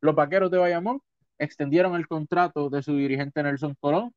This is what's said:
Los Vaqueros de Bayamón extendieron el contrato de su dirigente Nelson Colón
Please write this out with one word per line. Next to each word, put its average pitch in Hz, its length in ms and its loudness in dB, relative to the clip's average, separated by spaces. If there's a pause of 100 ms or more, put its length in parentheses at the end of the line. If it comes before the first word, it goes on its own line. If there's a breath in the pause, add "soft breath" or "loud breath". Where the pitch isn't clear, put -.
Los 151 140 4
Vaqueros 165 360 2
de 185 80 2
Bayamón 180 420 0 (380)
extendieron 151 560 0
el 165 120 -4
contrato 160 640 -2
de 139 140 -4
su 147 140 -2
dirigente 139 460 -2
Nelson 143 380 -4
Colón 185 360 0